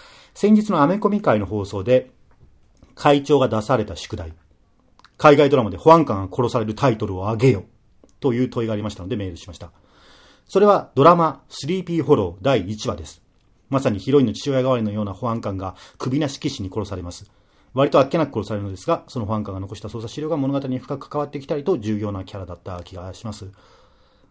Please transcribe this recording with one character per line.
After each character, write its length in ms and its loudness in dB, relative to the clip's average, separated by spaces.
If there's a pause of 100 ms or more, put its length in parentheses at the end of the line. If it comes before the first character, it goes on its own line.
(360)
先 180 4
日 160 4
の 140 4
ア 40 6
メ 120 0
コ 100 0
ミ 120 0
会 180 2
の 80 -2
放 180 -4
送 180 -6
で、 280 2 (840)
会 260 4
長 160 2
が 100 4
出 140 0
さ 160 0
れ 80 -2
た 100 -12
宿 200 -10
題。 180 -12 (840)
海 200 8
外 140 6
ド 60 6
ラ 60 4
マ 60 -4
で 80 -8
保 160 8
安 100 8
官 240 -2
が 80 -14
殺 140 0
さ 100 -2
れ 60 -2
る 80 -4
タ 160 2
イ 80 0
ト 80 -4
ル 100 -6
を 140 -6
挙 80 -4
げ 140 6
よ 120 -4 (560)
と 140 0
い 100 0
う 60 -2
問 160 -6
い 20 -4
が 60 -4
あ 20 -2
り 60 -4
ま 80 -6
し 60 -10
た 80 -14
の 60 -10
で 60 -4
メ 100 -6
ー 60 -8
ル 60 -14
し 100 -20
ま 60 -16
し 60 -20
た。 120 -16 (760)
そ 120 0
れ 60 6
は 300 2
ド 80 4
ラ 120 10
マ 320 0
ス 200 -12
リ 160 -4
ー 20 -16
ピ 160 -2
ー 20 -6
ホ 120 4
ロ 240 -2
ー 40 -10
第 260 0
一 200 -8
話 60 -6
で 100 -14
す。 160 -20 (480)
ま 100 0
さ 120 0
に 80 -4
ヒ 120 -4
ロ 80 6
イ 40 6
ン 20 4
の 80 0
父 160 -6
親 140 0
代 80 0
わ 60 2
り 60 -2
の 80 -2
よ 120 -4
う 20 -4
な 80 -8
保 160 -6
安 120 -4
官 160 -6
が 180 -8 (240)
首 200 -2
な 80 0
し 120 -10
騎 100 -4
士 140 -8
に 60 -8
殺 160 -6
さ 100 -10
れ 80 -10
ま 80 -10
す。 180 -18 (460)
割 160 2
と 80 4
あ 60 4
っ 40 -4
け 80 -2
な 80 0
く 80 -8
殺 140 -4
さ 80 -6
れ 60 -6
る 40 -8
の 60 -8
で 60 -12
す 100 -12
が、 200 -2
そ 120 -10
の 80 -6
保 80 -2
安 80 -4
官 100 -8
が 60 -10
残 160 -12
し 40 -16
た 100 -12
捜 120 -10
査 60 -10
資 140 -12
料 80 -6
が 80 -2
物 220 -2
語 80 -4
に 120 -4
深 180 -8
く 120 -18
関 100 -6
わ 80 -4
っ 20 -20
て 100 -10
き 60 -14
た 100 -4
り 80 -6
と 140 0
重 220 -2
要 120 -4
な 120 -8
キ 100 -16
ャ 60 -10
ラ 80 -12
だ 80 -12
っ 40 -18
た 240 -12
気 120 -20
が 180 -12
し 120 -16
ま 80 -8
す。 180 -14 (800)